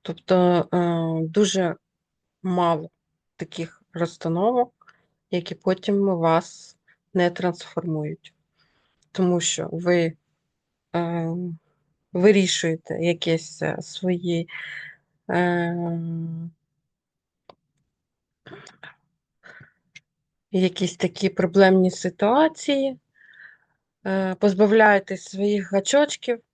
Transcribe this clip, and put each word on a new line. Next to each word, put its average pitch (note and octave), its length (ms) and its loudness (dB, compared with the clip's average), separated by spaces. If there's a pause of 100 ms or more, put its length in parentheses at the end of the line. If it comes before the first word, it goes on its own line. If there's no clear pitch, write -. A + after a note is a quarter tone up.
Тобто, F3+ 720 2
е, E3 540 -2
дуже F#3+ 480 0 (680)
мало E3+ 460 0 (460)
таких - 480 -12 (100)
розстановок, F3+ 800 -2 (600)
які E3+ 240 -6
потім G3 500 0
вас E3 720 -2 (360)
не F3 160 2
трансформують. E3+ 1040 -6 (800)
Тому F3+ 300 0
що - 300 -6
ви, E3+ 420 0 (840)
е, E3+ 320 -4 (840)
вирішуєте F3+ 840 2
якісь, E3+ 640 -2
е, D#3 200 -4
свої, F3 680 -4 (800)
е, E3+ 1200 -4 (4000)
якісь F#3 460 0
такі F#3+ 320 -2
проблемні F#3 640 4
ситуації, C4+ 1080 0 (1040)
е, F#3+ 300 -2
позбавляєтесь G3+ 880 4
своїх G3 500 -4
гачочків B3 680 0 (120)